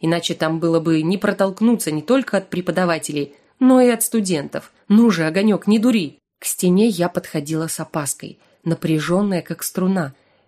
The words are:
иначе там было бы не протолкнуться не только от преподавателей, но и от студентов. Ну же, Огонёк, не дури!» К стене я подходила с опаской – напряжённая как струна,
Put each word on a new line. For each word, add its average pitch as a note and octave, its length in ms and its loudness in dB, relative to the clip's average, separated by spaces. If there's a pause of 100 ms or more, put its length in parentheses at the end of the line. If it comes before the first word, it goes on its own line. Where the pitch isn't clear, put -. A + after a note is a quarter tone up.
иначе E3+ 320 -2
там D#3+ 260 -2
было E3 200 0
бы D#3+ 240 0
не F#3 160 0
протолкнуться G3 720 0
не D3+ 100 -4
только A#3+ 360 0
от F#3+ 120 -6
преподавателей, E3+ 840 -4 (240)
но B3+ 220 6
и B3 80 6
от A#3 120 0
студентов. F3+ 720 -4 (160)
Ну A3+ 240 6
же, E3 160 0
Огонёк, G3 400 0
не G#3+ 100 4
дури!» G#3+ 400 0 (220)
К - 60 -14
стене F#3 420 2
я F3 200 0
подходила D#3+ 600 -6
с - 120 -10
опаской – - 600 -8 (240)
напряжённая E3 800 -2
как - 220 -10
струна, F3+ 500 -2 (340)